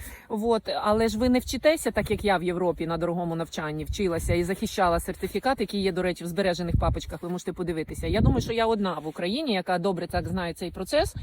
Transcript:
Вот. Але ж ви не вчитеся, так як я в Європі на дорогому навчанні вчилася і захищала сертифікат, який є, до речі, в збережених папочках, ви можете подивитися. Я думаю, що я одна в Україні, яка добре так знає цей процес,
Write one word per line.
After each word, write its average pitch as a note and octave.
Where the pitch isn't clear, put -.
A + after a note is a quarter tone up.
Вот. A3
Але G#3+
ж G#3+
ви B3+
не B3+
вчитеся, D4+
так G#3
як G3+
я G3
в E3
Європі E3+
на E3
дорогому E3+
навчанні D#3
вчилася E3+
і F3
захищала F#3
сертифікат, G3
який G3+
є, F#3+
до F3+
речі, F3
в E3+
збережених F3
папочках, E3
ви F3
можете F3+
подивитися. E3
Я G3
думаю, C4+
що A#3
я A3+
одна G3+
в D3+
Україні, G#3
яка F3+
добре E3+
так F3
знає F3
цей F3
процес, D4